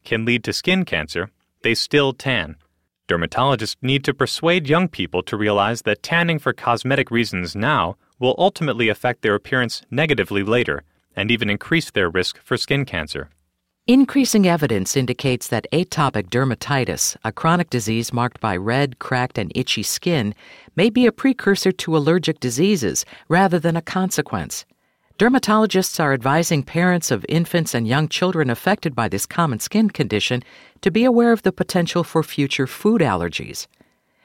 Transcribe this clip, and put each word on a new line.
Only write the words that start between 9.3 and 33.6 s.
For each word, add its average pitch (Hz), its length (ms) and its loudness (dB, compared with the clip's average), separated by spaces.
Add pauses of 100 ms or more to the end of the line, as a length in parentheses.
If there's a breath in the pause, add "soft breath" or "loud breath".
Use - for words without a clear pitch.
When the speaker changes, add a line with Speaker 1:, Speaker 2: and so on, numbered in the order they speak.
Speaker 1:
appearance 123 560 -4
negatively 117 520 0
later 101 400 0 (320)
and 104 160 -2
even 110 200 0
increase 156 400 -2
their 95 180 0
risk 90 340 -2
for 127 140 -4
skin 139 300 -2
cancer. 78 420 -8 (580)
Speaker 2:
Increasing 240 600 4
evidence 135 500 0
indicates 123 520 -2
that 110 240 -2
atopic 139 560 0
dermatitis, 123 960 -2
a 110 80 -4
chronic 170 380 0
disease 113 420 -2
marked 120 260 -2
by 101 180 -2
red, 123 440 -2
cracked, 123 360 -2
and 101 200 -4
itchy 120 260 -4
skin, 120 500 -2 (440 loud breath)
may 202 140 4
be 247 160 4
a 220 60 4
precursor 202 600 0
to 160 240 -2
allergic 156 420 2
diseases 127 640 0 (240 loud breath)
rather 180 300 4
than 165 180 0
a 165 60 -4
consequence. 156 840 -4 (540)
Dermatologists 214 800 2
are 147 140 2
advising 139 500 2
parents 175 480 0
of 104 180 -2
infants 165 460 0
and 117 140 -2
young 147 180 2
children 165 420 0
affected 156 460 -2
by 113 140 0
this 95 180 -4
common 143 320 -2
skin 214 320 0
condition 123 540 -2 (380 loud breath)
to 190 100 0
be 226 120 4
aware 233 280 6
of 220 100 0
the 190 80 2
potential 175 540 0
for 160 180 0
future 135 460 -2
food 214 320 2
allergies. 90 680 -2 (580 soft breath)